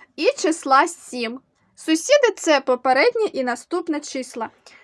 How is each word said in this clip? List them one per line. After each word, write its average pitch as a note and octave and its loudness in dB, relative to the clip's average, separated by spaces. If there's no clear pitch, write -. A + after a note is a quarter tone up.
і F#4+ 0
числа D4+ 2
сім. B3 -10
Сусіди — A#4 2
це C#4+ 2
попереднє C4+ 2
і C4 -4
наступне D4 -6
числа. B3+ -10